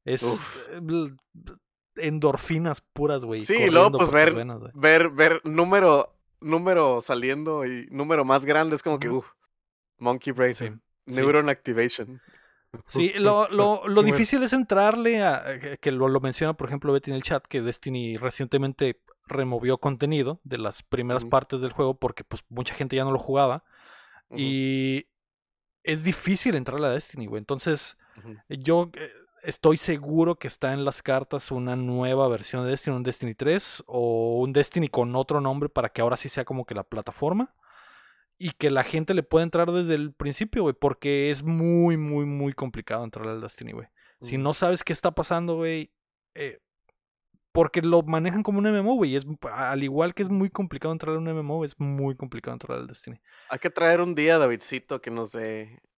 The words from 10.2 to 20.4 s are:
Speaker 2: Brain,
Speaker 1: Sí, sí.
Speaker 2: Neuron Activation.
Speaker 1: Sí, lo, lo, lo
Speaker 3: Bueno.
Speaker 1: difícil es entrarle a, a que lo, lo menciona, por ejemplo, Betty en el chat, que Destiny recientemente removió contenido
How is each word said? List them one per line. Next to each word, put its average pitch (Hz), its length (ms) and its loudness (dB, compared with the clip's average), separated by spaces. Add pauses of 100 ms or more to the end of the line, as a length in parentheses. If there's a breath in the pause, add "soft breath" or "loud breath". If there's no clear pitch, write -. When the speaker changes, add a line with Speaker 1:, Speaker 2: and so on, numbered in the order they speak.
Speaker 2:
Brain, 123 200 2
Speaker 1:
Sí, 117 140 -8
sí. 107 60 -12 (320)
Speaker 2:
Neuron 143 420 4
Activation. 123 720 -2 (680 soft breath)
Speaker 1:
Sí, 180 300 0
lo, 208 320 4
lo, 202 360 2
lo 202 160 0
Speaker 3:
Bueno. - 0 -
Speaker 1:
difícil 226 400 2
es 240 100 0
entrarle 226 680 4
a, 165 140 2 (120)
a 139 280 -10
que - 160 -2
lo, 131 160 2
lo 131 120 4
menciona, 143 340 -2
por 135 120 -6
ejemplo, 139 260 -2
Betty 139 200 0
en 135 40 -2
el 131 60 -4
chat, 139 240 -4
que 131 160 -4
Destiny 120 540 -6
recientemente 131 840 -2 (260)
removió 127 520 -2
contenido 143 640 -2